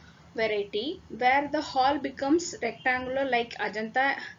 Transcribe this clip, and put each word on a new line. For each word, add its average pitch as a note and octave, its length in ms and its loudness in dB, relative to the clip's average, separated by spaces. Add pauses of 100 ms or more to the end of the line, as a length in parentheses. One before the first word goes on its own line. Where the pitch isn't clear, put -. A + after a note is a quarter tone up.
(340)
variety, A3 760 -2
where B3+ 420 2
the D4+ 100 0
hall C4+ 360 2
becomes C#4 640 0
rectangular B3+ 680 -2
like A#3+ 260 0
Ajanta A3 600 0 (240)